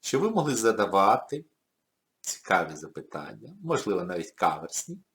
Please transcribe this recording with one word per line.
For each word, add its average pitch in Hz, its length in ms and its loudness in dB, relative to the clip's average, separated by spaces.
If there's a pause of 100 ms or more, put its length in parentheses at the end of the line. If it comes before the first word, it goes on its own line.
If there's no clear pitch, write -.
щоб 139 200 -2
ви 214 80 0
могли 156 260 0
задавати 110 880 4 (760)
цікаві 82 540 -2
запитання, - 880 -14
можливо, 104 400 -2
навіть 90 280 -8
каверсні 82 680 -4 (160)